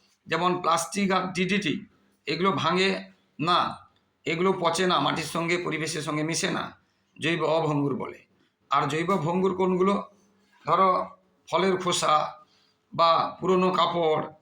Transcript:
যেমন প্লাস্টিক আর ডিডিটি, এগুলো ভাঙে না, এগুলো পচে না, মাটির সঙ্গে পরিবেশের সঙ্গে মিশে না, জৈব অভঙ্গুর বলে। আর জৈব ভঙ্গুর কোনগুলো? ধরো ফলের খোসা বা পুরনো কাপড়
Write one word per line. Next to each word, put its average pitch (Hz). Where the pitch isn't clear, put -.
যেমন 175
প্লাস্টিক 175
আর 185
ডিডিটি, 180
এগুলো 170
ভাঙে 170
না, 170
এগুলো 175
পচে 180
না, 170
মাটির 151
সঙ্গে 165
পরিবেশের 160
সঙ্গে 151
মিশে 165
না, -
জৈব 156
অভঙ্গুর 147
বলে। -
আর 147
জৈব 165
ভঙ্গুর 180
কোনগুলো? 185
ধরো 175
ফলের 180
খোসা 151
বা 160
পুরনো 185
কাপড় 165